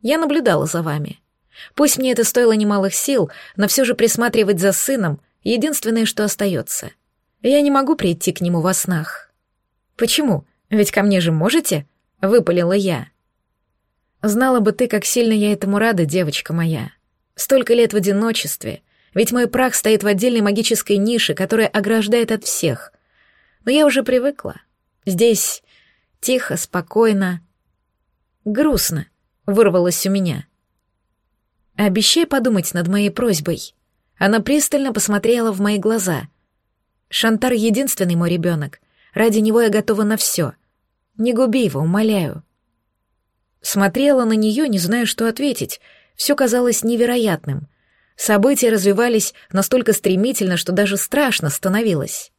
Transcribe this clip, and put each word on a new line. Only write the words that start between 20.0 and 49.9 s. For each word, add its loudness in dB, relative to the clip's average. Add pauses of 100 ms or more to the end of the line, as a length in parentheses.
в -2
отдельной 2
магической 0
нише, 0
которая 0
ограждает 0
от -6
всех. -4 (720)
Но -2
я 4
уже 2
привыкла. -2 (460)
Здесь 0 (580)
тихо, -2
спокойно. -2 (1040)
Грустно», — 0 (400)
вырвалось 2
у 0
меня. -2 (1300)
«Обещай 2
подумать 0
над -2
моей 0
просьбой». -4 (440)
Она 2
пристально 0
посмотрела 0
в -4
мои 0
глаза. -2 (800)
«Шантар — 0
единственный 0
мой 0
ребенок. -2 (340)
Ради 2
него 2
я 2
готова 0
на 0
все. -2 (640)
Не 0
губи 2
его, -2
умоляю». 0 (1200)
Смотрела 2
на 0
нее, 0
не -2
зная, 0
что -4
ответить. -4 (400)
Все 0
казалось 0
невероятным. 0 (480)
События 2
развивались 2 (180)
настолько 2